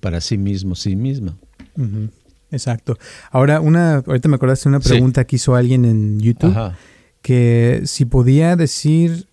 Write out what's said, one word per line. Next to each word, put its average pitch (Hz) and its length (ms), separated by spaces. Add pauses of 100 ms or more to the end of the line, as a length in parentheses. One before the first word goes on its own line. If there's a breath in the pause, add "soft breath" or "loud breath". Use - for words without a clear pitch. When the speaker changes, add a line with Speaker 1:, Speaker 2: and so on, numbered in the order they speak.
Speaker 1:
para 85 200
sí 104 180
mismo, 98 380
sí 98 200
misma. 117 400 (400)
Speaker 2:
Ujú. 107 340 (420)
Exacto. 120 440 (360 loud breath)
Ahora, 143 280
una, 160 360 (100)
ahorita 131 220
me 143 80
acordaste 131 320
una 139 120
Speaker 1:
Sí. - 100
Speaker 2:
pregunta 123 340
que 131 120
hizo 123 200
alguien 123 280
en 107 360
YouTube, 117 320
Speaker 1:
Ajá. 104 240 (440 loud breath)
Speaker 2:
que 120 680
si - 180
podía 135 500
decir, 165 800